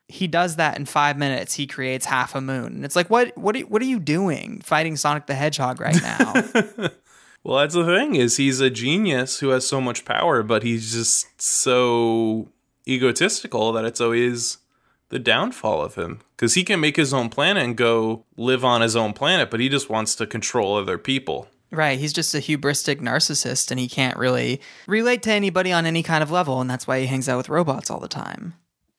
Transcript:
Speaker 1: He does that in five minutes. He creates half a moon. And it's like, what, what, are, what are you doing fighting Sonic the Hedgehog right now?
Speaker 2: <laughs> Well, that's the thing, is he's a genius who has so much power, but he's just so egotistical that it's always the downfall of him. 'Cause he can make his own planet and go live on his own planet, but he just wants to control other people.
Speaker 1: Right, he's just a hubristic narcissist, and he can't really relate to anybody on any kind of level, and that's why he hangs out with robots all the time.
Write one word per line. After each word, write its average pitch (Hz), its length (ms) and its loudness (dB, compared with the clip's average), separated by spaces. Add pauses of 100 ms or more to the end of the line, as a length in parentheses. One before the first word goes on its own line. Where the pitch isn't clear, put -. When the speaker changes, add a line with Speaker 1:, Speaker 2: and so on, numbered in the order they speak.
Speaker 1:
He - 180 -4
does 170 300 0
that 160 240 0
in 143 80 -6
five 147 280 2
minutes. 139 380 -2
He 143 140 -4
creates 131 400 -6
half 131 260 -2
a 135 80 -4
moon. 127 320 -6
And 135 120 -8
it's 139 100 -6
like, 175 160 2
what, 240 260 2
what, 202 180 0
are, - 40 -4
what 214 240 -2
are - 20 -2
you 254 140 0
doing 160 640 -2
fighting 156 340 0
Sonic 147 320 -2
the 143 80 -4
Hedgehog 139 440 -2
right 160 220 2
now? - 920 0
Speaker 2:
<laughs> - 100 -20 (420)
Well, 127 140 0
that's 151 140 2
the 175 100 2
thing, 202 320 2
is 120 220 4
he's 135 240 2
a 131 80 6
genius 131 720 0
who 139 80 2
has 127 180 2
so 135 140 0
much 123 240 -4
power, 120 380 2
but 110 200 0
he's 113 300 -2
just - 480 -2
so 117 1040 2 (400)
egotistical 123 840 0
that 113 100 -2
it's 117 160 -4
always 120 600 0 (540)
the 127 60 -4
downfall 117 600 0
of - 140 -6
him. 90 240 -6 (180)
'Cause 117 180 2
he 185 100 2
can 196 160 2
make 151 160 2
his 139 160 2
own 120 160 0
planet 165 340 2
and 120 140 -4
go 113 480 2 (100)
live 123 300 2
on 120 160 6
his 113 160 4
own 107 160 0
planet, 156 360 2
but 117 120 -2
he 135 80 2
just 139 200 -2
wants 110 260 -2
to 113 120 -4
control 104 480 0
other 98 220 -2
people. 127 500 -4 (240)
Speaker 1:
Right, 151 260 0
he's 147 160 -4
just 160 220 -2
a 147 40 0
hubristic 143 600 0
narcissist, 127 720 -2
and 131 80 -4
he 123 80 -2
can't 127 300 -2
really 123 420 0 (280)
relate 233 360 2
to 220 80 0
anybody 185 400 0
on 165 140 2
any 165 180 0
kind 160 180 2
of 147 80 0
level, 156 320 0
and 127 80 -2
that's 127 160 -4
why 131 140 0
he 131 80 0
hangs 131 220 -2
out 127 80 0
with 127 120 -4
robots 151 400 0
all - 100 -6
the - 80 -10
time. - 460 -10 (460)